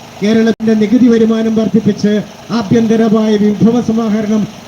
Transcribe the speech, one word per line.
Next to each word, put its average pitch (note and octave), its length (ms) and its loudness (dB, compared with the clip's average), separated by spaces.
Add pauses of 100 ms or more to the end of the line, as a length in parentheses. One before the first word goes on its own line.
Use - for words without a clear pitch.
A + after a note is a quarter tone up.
(220)
കേരളത്തിന്റെ A3 600 0
നികുതി A3+ 300 2
വരുമാനം A3+ 480 0
വർദ്ധിപ്പിച്ച്, G#3 520 -2 (460)
ആഭ്യന്തരമായ A3 720 0 (140)
വിഭവ G#3 440 2
സമാഹരണം A3 540 -2 (260)